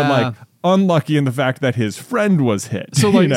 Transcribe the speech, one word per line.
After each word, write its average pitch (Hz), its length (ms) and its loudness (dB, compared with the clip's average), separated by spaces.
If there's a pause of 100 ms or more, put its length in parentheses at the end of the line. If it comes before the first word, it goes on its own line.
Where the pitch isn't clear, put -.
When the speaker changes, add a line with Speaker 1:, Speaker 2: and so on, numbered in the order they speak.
Speaker 1:
But, 143 80 0
like, 123 260 -2 (280)
unlucky 175 520 0
in 143 100 0
the 131 60 -2
fact 127 300 -4
that 127 140 0
his 110 200 -2
friend 208 460 0
was 107 260 0
hit, - 280 -10
Speaker 2:
So, 208 140 2
Speaker 1:
<laughs> - 20 0
you 196 80 4
Speaker 2:
like, 180 100 2
Speaker 1:
know? - 80 0